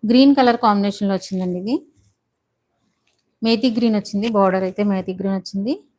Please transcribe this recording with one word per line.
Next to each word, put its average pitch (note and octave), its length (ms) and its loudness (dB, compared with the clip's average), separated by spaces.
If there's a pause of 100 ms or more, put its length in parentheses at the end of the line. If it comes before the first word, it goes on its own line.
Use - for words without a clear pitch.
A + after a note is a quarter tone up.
గ్రీన్ B3+ 320 6
కలర్ B3 240 2
కాంబినేషన్‌లో G3+ 560 0
వచ్చిందండి F#3 440 -6
ఇది. G#3 160 -6 (1700)
మేతి A3+ 280 2
గ్రీన్ A3+ 280 0
వచ్చింది, G3+ 320 -4
బోర్డర్ F#3+ 340 2
అయితే F#3 200 -4
మేతి F#3+ 300 -2
గ్రీన్ F#3+ 220 -4
వచ్చింది. G3 360 -6 (260)